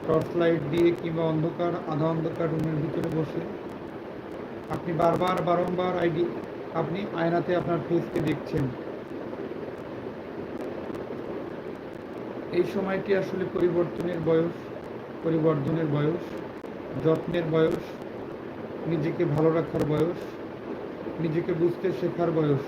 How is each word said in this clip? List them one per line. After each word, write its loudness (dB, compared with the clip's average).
টর্চ 4
লাইট 4
দিয়ে 6
কিংবা 0
অন্ধকার, 2
আধা 2
অন্ধকার 0
রুমের 0
ভিতরে 0
বসে 0
আপনি -4
বারবার, 4
বারংবার 2
আইডি-, 2
আপনি -2
আয়নাতে 2
আপনার 0
ফেসকে 2
দেখছেন, 0
এই 4
সময়টি 0
আসলে 0
পরিবর্তনের 2
বয়স, 4
পরিবর্ধনের 4
বয়স, 2
যত্নের 2
বয়স, 4
নিজেকে 0
ভালো 4
রাখার 2
বয়স, 2
নিজেকে 0
বুঝতে 2
শেখার 2
বয়স। 4